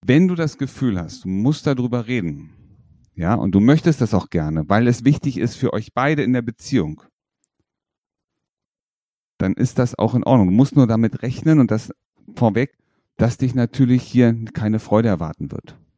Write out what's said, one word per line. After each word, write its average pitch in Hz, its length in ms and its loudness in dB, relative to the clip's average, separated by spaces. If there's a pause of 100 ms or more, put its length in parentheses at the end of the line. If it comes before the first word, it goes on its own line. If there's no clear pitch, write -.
Wenn 160 240 4
du 180 60 0
das 165 240 -6
Gefühl 127 400 -4
hast, 87 260 -12
du 92 40 -8
musst 107 380 -2
darüber 123 400 -2
reden, 80 440 -6 (640)
ja, 87 200 -2
und 92 200 -2
du 98 60 6
möchtest 151 400 2
das 113 140 -2
auch 90 160 -2
gerne, 78 380 -4
weil 110 200 2
es 120 160 0
wichtig 139 320 -2
ist 117 200 -4
für - 160 -4
euch 110 200 -8
beide 143 300 -2
in 113 100 0
der 127 100 0
Beziehung, 107 600 -4 (2250)
dann 95 160 -2
ist - 240 -4
das 123 160 -2
auch 113 200 -2
in 120 100 0
Ordnung. 110 240 4
Du 90 60 2
musst 131 200 2
nur 135 120 6
damit 113 360 0
rechnen 151 380 2
und 117 100 4
das 107 220 -4 (420)
vorweg, 117 420 0 (400)
dass 117 220 -2
dich 123 160 -2
natürlich 123 480 2
hier 120 320 2 (180)
keine 107 280 -2
Freude 113 280 0
erwarten 80 420 -4
wird. - 280 -14 (200)